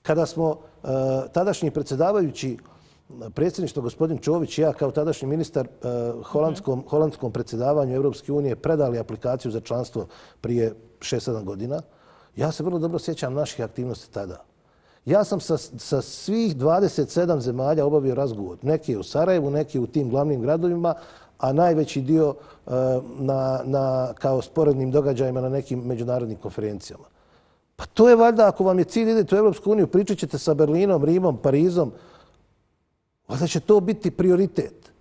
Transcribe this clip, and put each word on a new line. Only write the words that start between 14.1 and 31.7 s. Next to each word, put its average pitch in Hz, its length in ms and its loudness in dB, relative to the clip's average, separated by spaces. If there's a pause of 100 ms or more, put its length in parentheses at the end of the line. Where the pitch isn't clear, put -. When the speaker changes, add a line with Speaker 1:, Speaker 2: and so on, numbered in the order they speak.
Speaker 1:
tada. 95 300 -10 (640)
Ja 196 180 4
sam 190 160 -4
sa, 160 180 -2
sa 131 440 -4
svih 208 560 -4
dvadeset 160 520 2
sedam 170 320 0
zemalja 131 440 0
obavio 139 300 2
razgovor. 107 460 -4
Neki 135 360 -2
u 90 60 -6
Sarajevu, 160 460 0
neki 143 300 -2
u 117 80 -2
tim 139 220 -2
glavnim 139 320 0
gradovima, 170 540 0 (420)
a 131 160 0
najveći 156 480 2
dio, 147 340 2
e, - 360 -16 (460)
na, 131 480 -2
na, 131 480 0
kao 131 280 0
sporednim 135 500 2
događajima 131 500 0
na 127 80 -2
nekim 131 300 -4
međunarodnim 120 580 -4
konferencijama. 104 680 -8 (720)
Pa - 100 -14
to 233 240 6
je 233 60 10
valjda, 226 320 6
ako 190 160 2
vam 185 160 4
je 170 60 4
cilj, 226 260 0
idete 208 240 2
u - 20 4
Evropsku 208 340 2
uniju, 208 160 4
pričat 190 300 2
ćete 147 200 -6
sa 156 160 0
Berlinom, 156 500 4
Rimom, 165 340 2
Parizom, 151 540 2 (1400)